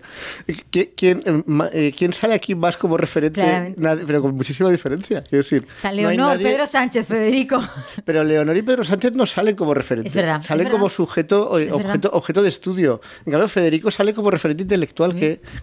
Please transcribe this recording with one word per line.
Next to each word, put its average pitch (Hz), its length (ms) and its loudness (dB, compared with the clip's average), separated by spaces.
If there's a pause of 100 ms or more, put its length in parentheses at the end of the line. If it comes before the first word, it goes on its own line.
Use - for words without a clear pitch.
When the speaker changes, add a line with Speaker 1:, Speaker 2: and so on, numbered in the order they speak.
(460)
Speaker 1:
¿Qui-, - 480 -2
quién, 180 320 2
eh, 160 200 2
ma-, 156 260 2
eh, 147 260 0
quién 175 140 2
sale 220 220 0
aquí 202 200 -2
más 175 220 0
como 165 200 0
referente? 156 460 0
Speaker 2:
Claramente. 180 380 0
Speaker 1:
Nadie, 160 260 0
pero 147 160 2
con 135 140 0
muchísima 147 340 0
diferencia, 160 540 -2
quiero 139 180 2
decir, - 240 0 (160)
Speaker 2:
San 196 140 -4
Speaker 1:
no 208 120 0
hay 208 80 2
Speaker 2:
Leonor, 262 180 4
Speaker 1:
nadie 190 180 0
Speaker 2:
Pedro 285 160 0
Sánchez, 247 400 0
Federico. 247 520 0 (220)
Speaker 1:
<laughs> - 220 -14
Pero 156 180 2
Leonor 156 340 2
y 214 60 2
Pedro 247 220 0
Sánchez 202 300 0
no 247 120 2
salen 202 300 0
como 151 180 0
referentes, 123 380 -2
Speaker 2:
Es 170 100 -4
verdad, 160 180 0
es 151 60 -12
Speaker 1:
salen 160 200 0
Speaker 2:
verdad. 226 120 0
Speaker 1:
como 202 100 2
sujeto, 180 720 0
eh, 156 60 2
Speaker 2:
Es - 80 -4
verdad. 190 140 -2
Speaker 1:
objeto, 196 260 0
objeto 170 320 0
de 190 40 4
estudio. 160 520 0 (260)
En 151 60 -2
cambio, 180 160 2
Federico 170 420 2
sale 208 240 0
como 208 160 0
referente 160 320 -2
intelectual. 180 520 0
Speaker 2:
Sí. 175 40 -6
Speaker 1:
¿Qué, 160 220 0 (220)